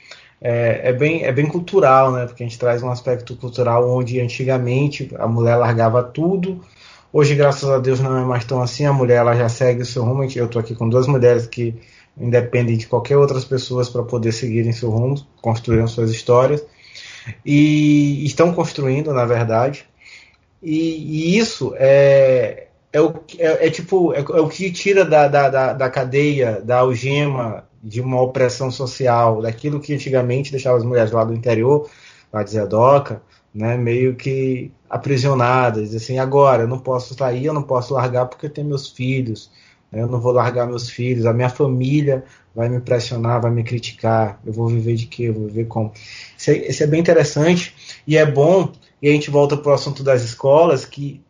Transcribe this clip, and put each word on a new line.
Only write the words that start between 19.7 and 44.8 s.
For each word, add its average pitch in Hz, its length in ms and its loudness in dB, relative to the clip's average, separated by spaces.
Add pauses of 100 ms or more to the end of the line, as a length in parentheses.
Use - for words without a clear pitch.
E, 160 720 -4
e - 20 4
isso 220 380 -2
é, 135 920 4 (240)
é 151 100 2
o, 160 120 2 (240)
é, 160 300 0
é - 20 2
tipo, 175 440 0
é, 143 60 -2
é 160 220 0
o 156 60 2
que 175 240 -6
tira 196 320 2
da, 151 240 4
da, 143 220 4
da, 131 240 0
da 127 160 -2
cadeia, 131 720 0
da 120 180 0
algema 127 840 -2 (180)
de 110 180 -8
uma 127 200 -2
opressão 127 500 0
social, 117 680 0
daquilo 123 380 -6
que 147 140 -6
antigamente 131 580 -2
deixava 127 260 0
as 113 60 0
mulheres 117 280 2
lá 113 120 0
do 113 100 -2
interior, 117 560 0 (440)
lá 107 80 -4
de 104 80 -6
Zedoca, 110 720 2 (320)
né, 113 240 -2
meio 123 380 0
que 131 560 -4 (180)
aprisionadas, 123 1040 0
assim, 113 240 -6
"Agora 131 460 4
eu 113 40 -2
não 127 120 -6
posso 127 340 -6
sair, 127 320 -4
eu 156 80 -2
não 147 80 -4
posso 127 320 -4
largar 123 320 0
porque - 220 -14
eu - 20 -8
tenho 147 180 -8
meus 143 220 -6
filhos, 127 600 -6 (400)
né, 110 100 -6
eu 117 60 -2
não 120 120 -4
vou 123 120 0
largar 120 360 2
meus 120 220 -8
filhos, 120 360 -4
a 117 80 2
minha 123 160 0
família 131 720 -2 (300)
vai 113 140 -4
me 123 140 -4
pressionar, 120 600 -2
vai 117 100 0
me 117 120 -2
criticar, 113 840 -2
eu 110 60 -10
vou 113 160 -4
viver 117 280 -2